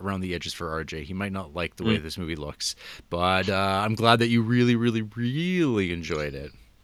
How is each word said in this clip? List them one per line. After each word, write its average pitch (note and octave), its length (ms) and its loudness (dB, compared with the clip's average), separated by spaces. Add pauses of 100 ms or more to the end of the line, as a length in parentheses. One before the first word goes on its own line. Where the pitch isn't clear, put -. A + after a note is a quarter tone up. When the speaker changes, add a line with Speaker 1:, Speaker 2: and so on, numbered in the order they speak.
Speaker 1:
around F#2+ 200 -2
the F2+ 120 -2
edges D#2+ 180 -6
for E2+ 180 -6
R D#2+ 120 -4
J. D#2 220 -8
He D#2 100 -10
might G2 160 -4
not F#2+ 240 -8
like E2+ 220 -4
the - 80 -6
way A2 140 2
Speaker 2:
Mm. D2+ 40 -4
Speaker 1:
this D#2 160 -8
movie E2+ 160 -4
looks." D2 400 -8 (340)
But, F#2 400 2
uh, G2 380 2
I'm A2 80 0
glad A#2 240 6
that A#2 80 4
you A#2 160 4
really, B2 320 4
really, A2+ 280 2
really B2 920 0
enjoyed D#2 420 -4
it. C#2 160 -10 (340)